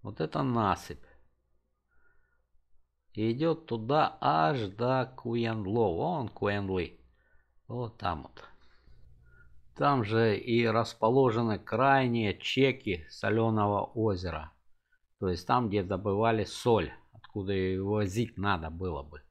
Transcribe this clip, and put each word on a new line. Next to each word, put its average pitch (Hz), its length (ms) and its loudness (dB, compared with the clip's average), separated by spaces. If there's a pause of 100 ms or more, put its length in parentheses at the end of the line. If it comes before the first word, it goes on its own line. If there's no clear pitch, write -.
Вот 104 200 -10
это 156 200 -2
насыпь. 113 640 0 (2000)
И 110 180 -2
идёт 156 360 -2
туда 123 540 0
аж 143 480 2
до 123 480 -2
Куэнло. 113 760 0
Вон 135 360 -2
Куэнлы. 98 720 -2 (680)
Вот 117 320 -8
там 82 240 -4
вот. - 260 -20 (1300)
Там 143 280 2
же 110 320 2
и 117 300 0
расположены 113 920 2
крайние 117 800 2
чеки 123 720 0
Солёного 107 720 0
озера. 90 680 -4 (680)
То 95 100 -2
есть 87 160 -4
там, 123 240 2
где 101 140 0
добывали 104 600 0
соль, 95 480 0 (220)
откуда 98 400 -6
её 95 320 0
возить 104 520 -2
надо 92 340 -2
было 82 320 -6
бы. 73 280 -18